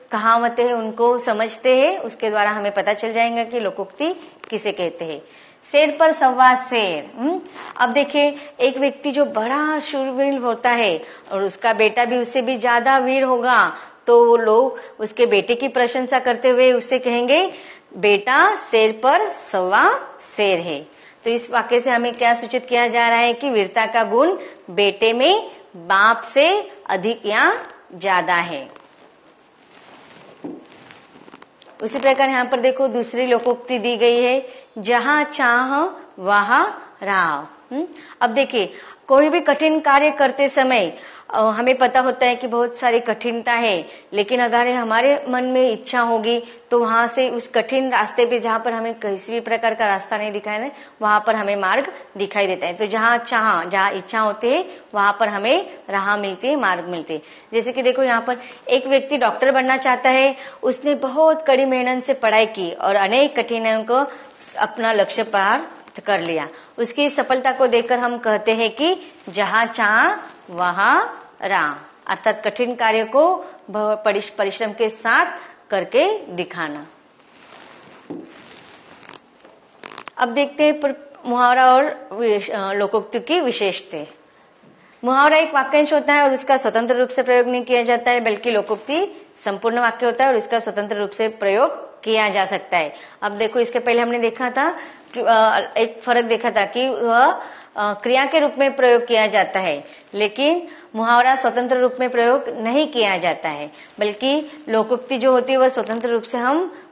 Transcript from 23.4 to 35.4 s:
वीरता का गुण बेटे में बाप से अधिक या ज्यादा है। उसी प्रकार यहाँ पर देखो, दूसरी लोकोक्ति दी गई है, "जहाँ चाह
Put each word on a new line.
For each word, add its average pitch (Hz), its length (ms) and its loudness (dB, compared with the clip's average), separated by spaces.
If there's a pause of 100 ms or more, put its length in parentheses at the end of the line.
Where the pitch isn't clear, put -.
वीरता 220 360 0
का 226 180 0
गुण 262 340 2 (320)
बेटे 202 440 0
में 330 380 2 (240)
बाप 196 460 2
से 359 500 2 (180)
अधिक 208 360 -2
या 277 400 0 (300)
ज्यादा 180 400 0
है। 170 340 -4 (3250)
उसी 240 160 -6
प्रकार 269 300 2
यहाँ 247 160 0
पर 247 140 -2
देखो, 262 280 0
दूसरी 240 380 -4
लोकोक्ति 247 540 -2
दी 233 180 -2
गई 240 260 2
है, 254 240 0 (300)
"जहाँ 240 460 0
चाह 269 640 0 (360)